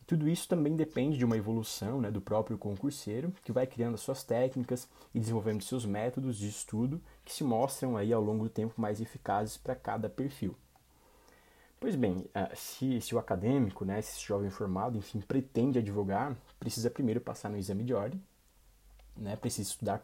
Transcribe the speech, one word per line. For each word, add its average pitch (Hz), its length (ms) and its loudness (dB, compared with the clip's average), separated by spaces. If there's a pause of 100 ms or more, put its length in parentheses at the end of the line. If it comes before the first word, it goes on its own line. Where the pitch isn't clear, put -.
Tudo 156 220 2
isso 170 220 2
também 156 260 4
depende 151 420 2
de 123 60 2
uma 117 140 6
evolução, 110 640 0
né, 101 100 0
do 104 80 0
próprio 107 380 0
concurseiro, 117 840 -2
que - 120 -4
vai 127 120 4
criando 117 280 0
as 107 80 -6
suas 131 200 -4
técnicas 127 640 0 (280)
e 120 40 2
desenvolvendo 110 440 0
seus 127 220 -2
métodos 120 520 -2
de 101 120 -4
estudo, 123 520 -2 (220)
que - 100 -12
se - 100 -4
mostram 127 520 2
aí 104 160 2
ao 113 100 6
longo 107 220 2
do 113 60 -2
tempo 113 300 -2
mais 104 200 0
eficazes 107 560 -2
pra - 200 -4
cada 110 340 -4
perfil. 131 460 -4 (1200)
Pois 233 160 0
bem, 98 300 2 (100)
ah, 98 180 0
se, - 460 -2
se - 160 -2
o 117 40 4
acadêmico, 107 640 2
né, 101 160 0
se - 160 -10
esse - 100 -10
jovem 101 220 2
formado, 104 480 -2
enfim, 104 240 -6
pretende 131 580 2
advogar, 104 560 0 (240)
precisa 117 300 -2
primeiro 120 320 2
passar 117 280 -6
no 104 80 -4
exame 98 280 -2
de 123 80 0
ordem, 139 280 -2 (920)
né, 107 220 -4
precisa 110 320 -4
estudar 101 340 -2